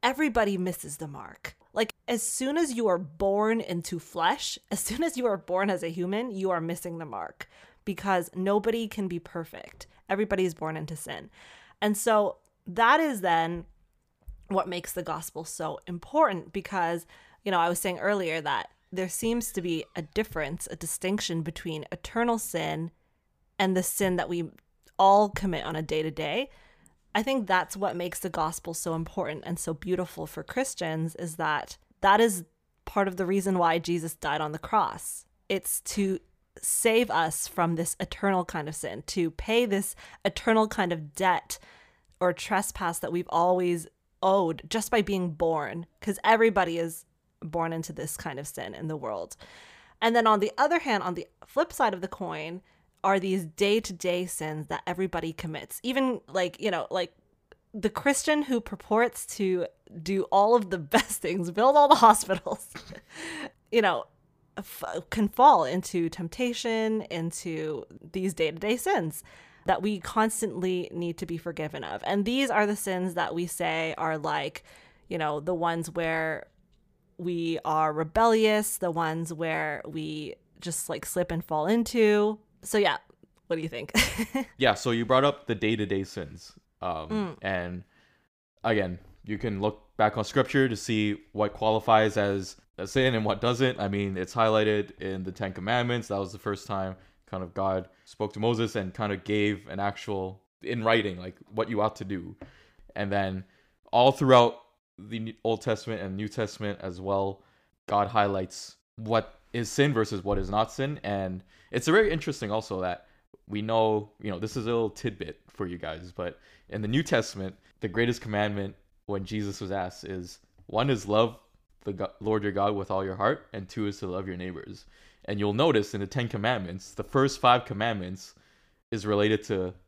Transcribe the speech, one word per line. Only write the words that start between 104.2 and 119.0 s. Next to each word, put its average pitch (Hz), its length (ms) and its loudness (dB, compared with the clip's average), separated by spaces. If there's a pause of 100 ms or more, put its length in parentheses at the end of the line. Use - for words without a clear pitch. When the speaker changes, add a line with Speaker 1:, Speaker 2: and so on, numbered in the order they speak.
Speaker 2:
the 104 180 -12
N-, 110 180 -8 (100)
Old 113 180 0
Testament 110 400 -4
and 95 140 -8
New 107 120 -6
Testament 104 540 -6
as 90 180 -10
well, 98 420 -2 (440)
God 101 220 2
highlights 101 680 -2 (200)
what 110 420 -2 (140)
is 120 180 -4
sin 143 220 4
versus 107 320 0
what 101 140 0
is 92 120 -4
not 107 220 0
sin. 139 320 -4
And 95 380 -2 (280)
it's - 180 -2
a 160 40 6
very 214 180 6
interesting 139 400 -4
also 104 300 -4
that 90 260 -4 (420)
we 104 140 -4
know, 110 480 2 (100)
you 104 100 -6
know, 90 80 -4
this 110 180 -4
is 113 100 -4
a - 40 -2
little 117 200 2
tidbit 95 580 -8
for - 180 -8
you 87 120 -8
guys, 82 340 -10
but 87 260 -8 (300)
in 107 120 -6
the 107 80 -4
New 135 140 2
Testament, 98 520 -2 (260)
the 113 80 -4
greatest 117 340 2
commandment 104 520 -2 (320)